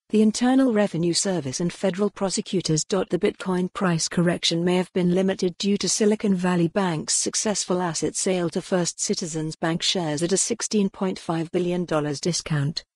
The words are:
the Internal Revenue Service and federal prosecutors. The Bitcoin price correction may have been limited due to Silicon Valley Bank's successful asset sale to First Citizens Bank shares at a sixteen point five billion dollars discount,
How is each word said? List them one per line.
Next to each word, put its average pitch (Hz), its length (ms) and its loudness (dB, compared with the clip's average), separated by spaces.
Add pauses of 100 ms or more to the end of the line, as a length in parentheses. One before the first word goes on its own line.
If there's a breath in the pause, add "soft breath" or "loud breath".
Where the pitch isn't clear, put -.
the 214 120 4
Internal 247 500 4
Revenue 175 420 2
Service 160 460 -2
and 175 140 0
federal 196 380 0
prosecutors. 180 720 -2
The 190 340 0
Bitcoin 180 540 -2
price 175 340 0
correction 170 560 0
may 180 140 2
have 180 160 -2
been 175 220 2
limited 190 420 0
due 202 200 0
to 185 120 -2
Silicon 214 460 2
Valley 180 320 2
Bank's 175 460 -2
successful - 680 -2
asset 160 340 -2
sale 180 360 0
to 180 100 -4
First - 400 -2
Citizens 160 540 -4
Bank 165 260 -2
shares 156 400 0
at 170 100 0
a 190 60 2
sixteen 208 520 0
point 190 280 -4
five 165 340 -4
billion 180 340 0
dollars 147 360 -2
discount, 156 640 -2 (120)